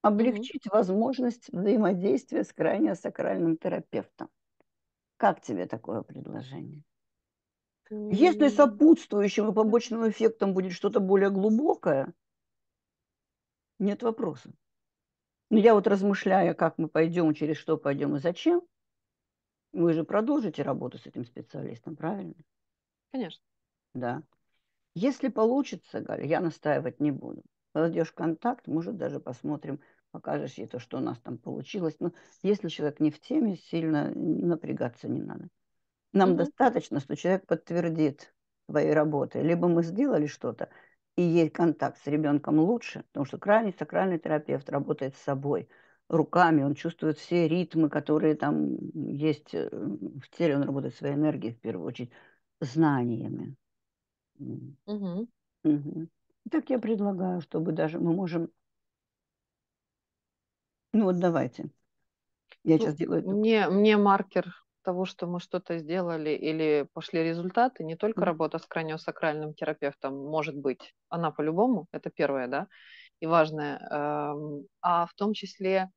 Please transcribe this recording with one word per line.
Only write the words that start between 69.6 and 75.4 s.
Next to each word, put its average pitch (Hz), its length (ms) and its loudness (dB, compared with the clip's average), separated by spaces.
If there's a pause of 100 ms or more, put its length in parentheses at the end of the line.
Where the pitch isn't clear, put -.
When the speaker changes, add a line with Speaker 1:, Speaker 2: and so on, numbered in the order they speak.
Speaker 1:
может 147 420 -4
быть, 135 380 -6 (140)
она 170 220 -4
по-любому, 165 640 0
это 156 180 -10
первое, 139 380 -2
да, 139 200 -4 (520)
и 160 60 -6
важное, 156 520 2
эм, 147 880 -6 (140)
а 170 260 2
в - 80 -20
том 208 200 -2
числе 190 600 -2